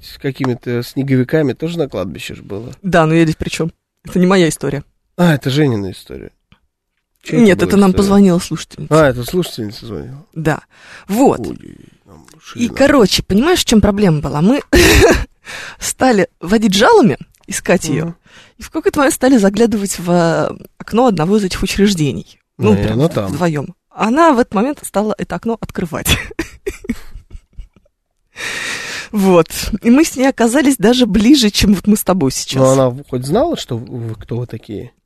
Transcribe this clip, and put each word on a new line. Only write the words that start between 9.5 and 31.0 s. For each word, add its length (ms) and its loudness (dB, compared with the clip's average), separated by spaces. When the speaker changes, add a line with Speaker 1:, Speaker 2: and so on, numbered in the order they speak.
Speaker 1:
звонила? 480 -14
Speaker 2:
Да. 280 -4
Вот. 340 2
Speaker 1:
Ой-ой-ой, 340 -12
нам 280 -20
Speaker 2:
И, 60 -20
Speaker 1:
шили. 300 -6
Speaker 2:
короче, 540 4
понимаешь, 380 2
в 40 -6
чем 160 4
проблема 400 2
была? 200 -4
Мы 200 2
<laughs> 1080 2
стали 480 0
водить 340 0
жалами, 440 4
искать 380 -2
ее, 200 -2
Speaker 1:
Мгм. 100 -10
Speaker 2:
и 60 -20
в 80 -18
какой-то 280 -2
момент 140 2
стали 240 2
заглядывать 640 0
в, 100 -6
э, 560 0
окно 300 0
одного 300 0
из 60 0
этих 180 -6
учреждений. 800 -2
Ну, 160 2
Speaker 1:
Ну, 60 2
и 40 -2
Speaker 2:
прям 160 -2
Speaker 1:
она 80 2
там. 240 -4
Speaker 2:
вдвоем. 440 -4
Она 440 2
в 60 2
этот 140 -2
момент 300 -2
стала 340 -4
это 180 -8
окно 260 -6
открывать. 460 -8
<laughs> 100 0
Вот. 360 4
И 80 4
мы 120 6
с 120 -2
ней 120 0
оказались 500 2
даже 280 2